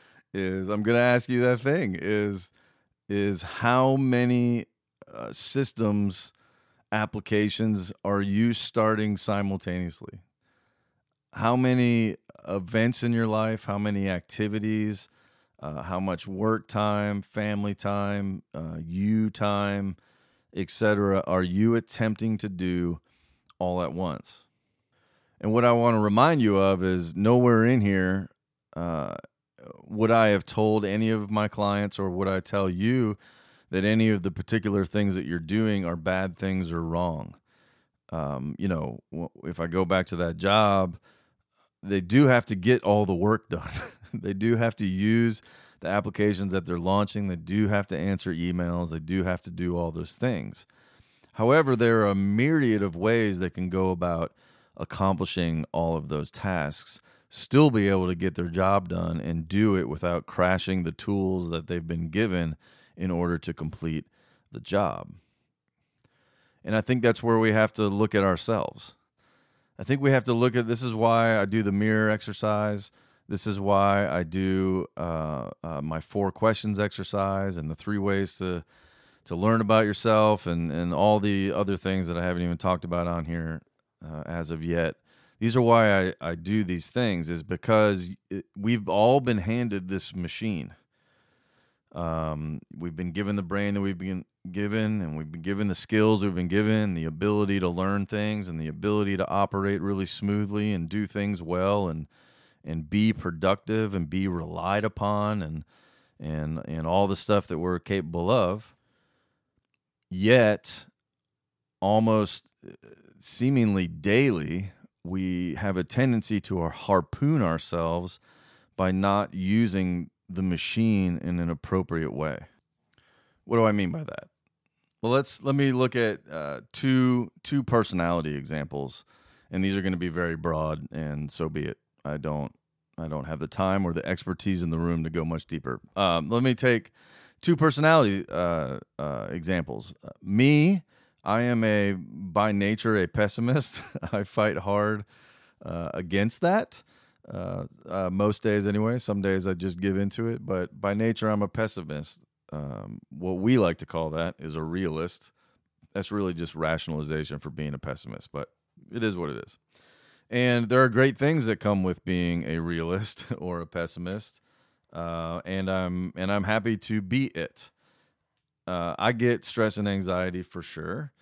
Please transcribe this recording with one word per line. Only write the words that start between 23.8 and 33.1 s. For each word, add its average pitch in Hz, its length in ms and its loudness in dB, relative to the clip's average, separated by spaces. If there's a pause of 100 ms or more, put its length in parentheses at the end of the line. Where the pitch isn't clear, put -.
at 71 120 -4
once? 82 500 -8 (960)
And 110 140 0
what 120 120 6
I 120 60 8
wanna 117 280 6
remind 120 420 6
you 104 160 6
of 98 260 4
is 87 320 0
nowhere 117 500 6
in 123 160 4
here, 95 480 0 (460)
uh, 78 400 -6 (720)
would 110 260 0
I 113 160 6
have 101 180 4
told 107 380 2
any 107 260 0
of 104 220 -2
my 107 160 2
clients 101 500 -2
or 98 120 -2
would 95 180 -2
I 95 140 0
tell 98 280 -2
you 107 480 0 (520)